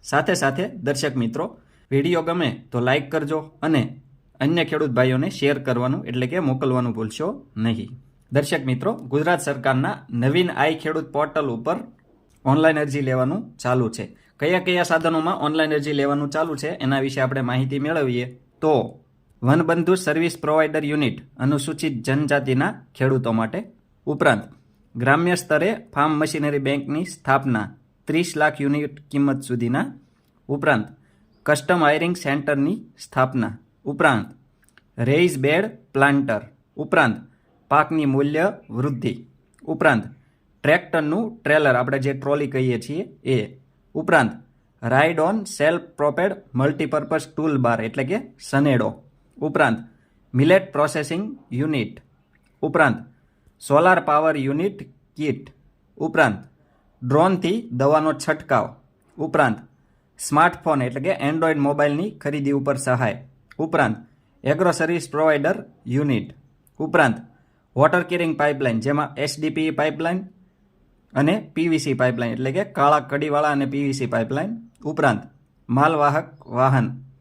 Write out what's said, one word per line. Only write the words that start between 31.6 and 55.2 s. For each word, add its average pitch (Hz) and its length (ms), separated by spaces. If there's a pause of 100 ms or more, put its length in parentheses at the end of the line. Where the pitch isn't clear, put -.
હાયરિંગ 160 320
સેન્ટરની 143 600 (200)
સ્થાપના, 131 600 (260)
ઉપરાંત 139 420 (720)
રેઇઝ 147 400
બેડ 156 300 (260)
પ્લાન્ટર, 139 480 (340)
ઉપરાંત 147 440 (500)
પાકની 151 440
મૂલ્ય 147 320 (240)
વૃદ્ધિ, 117 420 (500)
ઉપરાંત 147 420 (600)
ટ્રેક્ટરનું 165 720
ટ્રેલર, 147 400
આપણે 127 220
જે 135 160
ટ્રોલી 139 400
કહીએ 127 300
છીએ 160 200 (320)
એ, - 20 (560)
ઉપરાંત 156 380 (500)
રાઇડ 147 380
ઓન 185 240
સેલ્ફ 165 420 (120)
પ્રોપેડ 151 360 (200)
મલ્ટીપર્પઝ 147 720
ટૂલ 156 300
બાર 117 280
એટલે 127 240
કે 202 80 (300)
સનેડો, 135 420 (480)
ઉપરાંત 143 480 (480)
મિલેટ 175 380
પ્રોસેસિંગ 151 520 (280)
યુનિટ, 131 420 (680)
ઉપરાંત 151 360 (640)
સોલાર 170 460
પાવર 151 280
યુનિટ 151 420 (380)
કિટ, 147 260 (560)